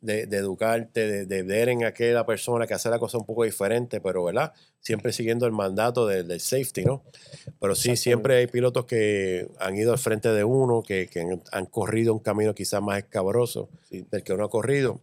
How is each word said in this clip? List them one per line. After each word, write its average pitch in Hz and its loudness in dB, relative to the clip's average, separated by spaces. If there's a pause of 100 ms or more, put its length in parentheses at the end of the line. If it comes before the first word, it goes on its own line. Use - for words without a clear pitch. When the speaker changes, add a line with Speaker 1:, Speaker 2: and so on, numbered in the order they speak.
Speaker 1:
de, 107 -2
de 101 -4
educarte, 110 0
de, 101 -4
de 95 -2
ver 107 2
en 120 0
aquella 117 2
persona 117 0
que 110 -4
hace 107 -2
la 117 2
cosa 117 -4
un 107 -4
poco 113 0
diferente, 110 0
pero, 90 -2
¿verdad? 117 -2 (280)
Siempre 110 -4
siguiendo 117 0
el 113 0
mandato 107 0
del, 95 0
del 85 -8
safety, 127 -2
¿no? 135 -2 (560)
Pero 98 0
sí, - 0
Speaker 2:
Exactamente. 120 2
Speaker 1:
siempre 123 4
hay 123 4
pilotos 123 0
que 101 0 (120)
han 95 -2
ido 113 4
al 120 2
frente 110 0
de 107 4
uno, 120 2
que, 95 -4
que 87 -8
han, 87 -4 (120)
han 95 -4
corrido 113 0
un 107 -2
camino 104 0
quizás 98 -2
más 101 -2
escabroso 104 -2 (200)
Speaker 2:
Sí. 185 -12
Speaker 1:
del 101 -4
que - -4
uno 95 0
ha 104 -2
corrido. 123 0